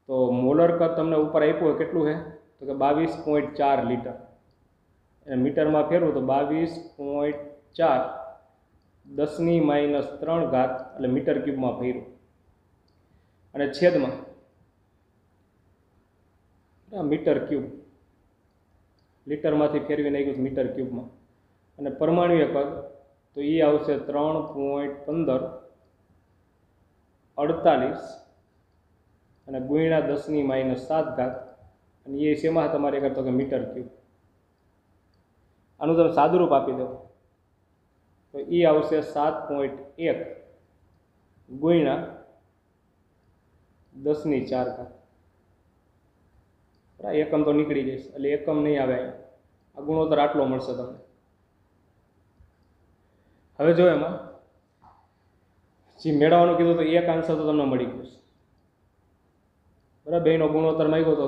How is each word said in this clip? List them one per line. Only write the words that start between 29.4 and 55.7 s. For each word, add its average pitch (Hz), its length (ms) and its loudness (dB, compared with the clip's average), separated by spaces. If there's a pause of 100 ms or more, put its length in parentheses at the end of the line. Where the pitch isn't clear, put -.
અને 135 120 -8 (100)
ગુણ્યા 156 400 2
દસની 147 400 -2
માઇનસ 131 400 -2
સાત 156 180 0 (100)
ઘાત. 127 200 -4 (680)
અને 139 100 -10 (100)
એ 151 160 2
શેમાં 160 320 0
તમારે 143 320 0
કરતો 131 220 -2
કે 127 120 0
મીટર 131 240 -2 (100)
ક્યુબ. 123 160 -12 (1900)
આનું 156 180 2
તમે 170 220 6
સાદુરૂપ 165 360 4
આપી 131 240 0
દો 127 60 -4 (1500)
તો 143 40 -12 (180)
ઈ 170 140 6
આવશે 156 280 4 (180)
સાત 151 200 0 (120)
પોઇન્ટ 139 300 -4 (320)
એક 131 100 -2 (1300)
ગુણ્યા 143 500 2 (2000)
દસની 143 540 -2
ચાર 127 260 -2
ઘાત. - 160 -16 (2000)
બરાબર? 104 220 -2
એકમ 151 240 0
તો 147 80 4
નીકળી 147 340 0
જશે, 131 280 -8
એટલે 139 200 -4
એકમ 151 300 -2
નહીં 147 160 0
આવે 127 140 0
અહીંયા. - 260 -8 (560)
આ 143 100 -14
ગુણોત્તર 156 320 2
આટલો 147 320 2
મળશે 127 280 -4
તમને. 127 200 -12 (2500)
હવે 156 180 6
જો 180 80 6 (100)
એમાં 160 200 -4 (1900)